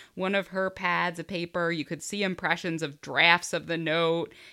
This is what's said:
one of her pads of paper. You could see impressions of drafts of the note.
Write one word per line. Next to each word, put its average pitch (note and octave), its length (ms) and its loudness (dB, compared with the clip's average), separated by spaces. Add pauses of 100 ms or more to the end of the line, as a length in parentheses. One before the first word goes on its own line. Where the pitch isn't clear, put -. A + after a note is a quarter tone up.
(140)
one F#3+ 220 -2
of F#3+ 120 0
her F#3+ 220 -2
pads F3 480 -2
of D#3+ 80 -8
paper. E3+ 460 -2
You D#3 120 -2
could D#3+ 160 -8
see G3+ 220 -6
impressions E3+ 580 -2
of D3 200 -6
drafts E3+ 520 4
of E3 140 -2
the E3 100 -2
note. E3 560 0 (200)